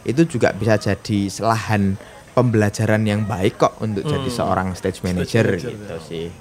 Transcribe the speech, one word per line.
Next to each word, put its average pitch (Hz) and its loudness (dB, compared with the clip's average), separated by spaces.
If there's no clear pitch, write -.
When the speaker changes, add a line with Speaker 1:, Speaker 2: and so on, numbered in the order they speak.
Speaker 1:
itu 120 2
juga 113 2
bisa 107 2
jadi 101 0
lahan 104 2
pembelajaran 107 2
yang 107 0
baik 95 0
kok - 0
untuk 107 -4
jadi 143 -2
Speaker 2:
Hmm. 131 -4
Speaker 1:
seorang 92 0
stage 92 -4
Speaker 2:
Stage - -14
Speaker 1:
manager 90 2
Speaker 2:
manager, 92 -2
Speaker 1:
gitu 104 -12
Speaker 2:
ya. 85 -10
Speaker 1:
sih. 82 -8